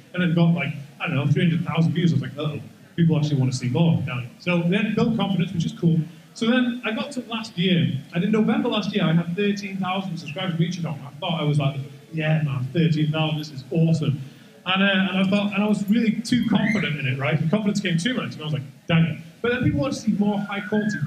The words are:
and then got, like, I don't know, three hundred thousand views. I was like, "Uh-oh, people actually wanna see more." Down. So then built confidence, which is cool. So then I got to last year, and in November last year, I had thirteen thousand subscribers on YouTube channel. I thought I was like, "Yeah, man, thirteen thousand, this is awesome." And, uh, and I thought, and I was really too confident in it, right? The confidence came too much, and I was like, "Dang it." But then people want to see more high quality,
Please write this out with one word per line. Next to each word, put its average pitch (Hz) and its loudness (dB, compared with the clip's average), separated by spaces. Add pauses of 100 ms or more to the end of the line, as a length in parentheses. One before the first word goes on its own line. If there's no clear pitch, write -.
(160)
and 180 -2
then 165 0
got, 170 4
like, - -4 (260)
I - -8
don't 131 -4
know, 147 0
three 180 4
hundred 160 0
thousand 151 2
views. 170 2
I 127 2
was 123 0
like, - -10
"Uh-oh, 151 -6 (360)
people 160 4
actually 147 2
wanna 127 2
see 123 -4
more." 165 2
Down. 123 -6 (120)
So 175 0
then 202 0
built 233 2
confidence, 196 0
which 165 -2
is - -4
cool. 165 2 (340)
So 226 -2
then 247 2
I 214 -4
got 277 -6
to 247 -6
last 220 -8
year, 170 2 (240)
and 175 0
in 214 0
November 233 2
last 208 -2
year, 185 2
I 160 2
had 170 0
thirteen 202 -2
thousand 185 -4
subscribers 170 -6
on 165 -6
YouTube 180 -2
channel. 143 -6
I - -16
thought 165 -4
I 151 -2
was 147 2
like, - -2 (320)
"Yeah, 156 0
man, 127 -2
thirteen 156 2
thousand, 156 -2
this - -8
is 131 -12
awesome." 160 2 (460)
And, 185 0
uh, 196 4 (260)
and 190 0
I 190 2
thought, 202 2
and 196 0
I 214 2
was 208 0
really 226 2
too 240 0
confident 180 2
in 135 -4
it, 127 -2
right? - 0
The 165 0
confidence 208 2
came 170 0
too 254 0
much, - -4
and - -12
I 151 -8
was 151 -2
like, - -4 (240)
"Dang 165 4
it." - -2 (220)
But 240 0
then 247 0
people 285 2
want 269 0
to - -6
see 214 0
more 202 2
high 196 -6
quality, 214 0 (120)